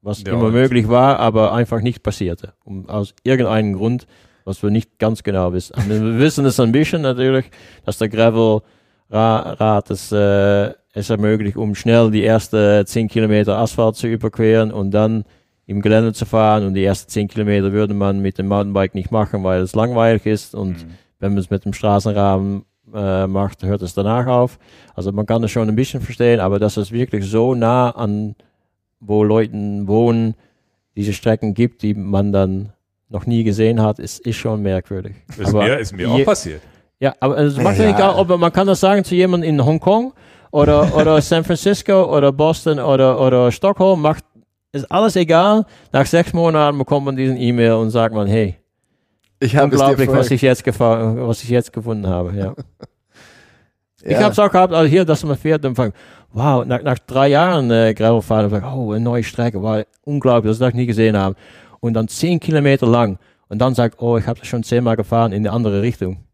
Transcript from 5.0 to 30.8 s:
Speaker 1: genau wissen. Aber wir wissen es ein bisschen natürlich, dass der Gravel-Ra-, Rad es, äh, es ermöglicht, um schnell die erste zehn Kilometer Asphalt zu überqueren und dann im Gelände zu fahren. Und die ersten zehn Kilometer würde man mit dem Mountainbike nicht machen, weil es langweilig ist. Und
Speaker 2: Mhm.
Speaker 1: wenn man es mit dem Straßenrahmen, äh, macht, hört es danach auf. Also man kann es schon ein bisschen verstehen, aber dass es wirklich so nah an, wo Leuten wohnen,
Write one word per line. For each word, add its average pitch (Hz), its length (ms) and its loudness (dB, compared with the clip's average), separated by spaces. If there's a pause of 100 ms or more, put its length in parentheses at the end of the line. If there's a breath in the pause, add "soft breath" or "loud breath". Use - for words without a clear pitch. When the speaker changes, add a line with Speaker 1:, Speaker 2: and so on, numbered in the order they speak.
Speaker 1:
genau 92 300 -2
wissen. 90 220 -8
Aber 104 140 -2
wir 110 300 -2
wissen 143 260 2
es 131 140 0
ein 113 120 2
bisschen 151 300 0
natürlich, 131 440 0 (400 soft breath)
dass 104 120 -8
der 110 120 -2
Gravel-Ra-, 110 520 2 (960)
Rad 107 320 0
es, - 200 -8
äh, 101 600 2 (200)
es 104 160 -8
ermöglicht, 107 480 0
um 104 180 -4
schnell 117 360 2
die 110 120 0
erste 107 600 2
zehn 113 220 -4
Kilometer 107 500 0
Asphalt 110 400 0
zu 120 100 -6
überqueren 113 640 0
und 98 200 -4
dann 107 340 0 (400)
im 98 160 -6
Gelände 110 320 2
zu 107 120 -6
fahren. 107 400 2
Und 98 100 -2
die 95 80 0
ersten 95 280 -2
zehn 104 160 -4
Kilometer 104 460 -2
würde 104 200 -2
man 98 260 -2
mit 98 180 -4
dem 98 100 -4
Mountainbike 98 480 -2
nicht 92 160 -8
machen, 104 320 -2
weil 92 180 0
es 92 140 -6
langweilig 113 500 0
ist. 107 300 -4
Und 92 300 -8
Speaker 2:
Mhm. 82 60 -20 (280 loud breath)
Speaker 1:
wenn 98 140 -4
man 101 60 0
es 92 100 -8
mit 98 160 -4
dem 101 80 -6
Straßenrahmen, 98 880 0 (300)
äh, 95 340 -2
macht, 98 360 -4
hört 95 180 -4
es 90 120 -10
danach 110 340 -2
auf. 123 320 0 (360 soft breath)
Also 95 160 -6
man 101 140 -4
kann 113 180 -2
es 107 80 -4
schon 113 160 -2
ein 107 80 0
bisschen 131 260 -2
verstehen, 120 380 0
aber 95 180 0
dass 104 200 0
es 101 160 -6
wirklich 117 360 -4
so 117 240 2
nah 120 380 2
an, 107 440 -6 (640)
wo 104 240 0
Leuten 104 640 -2
wohnen, 113 460 0 (640)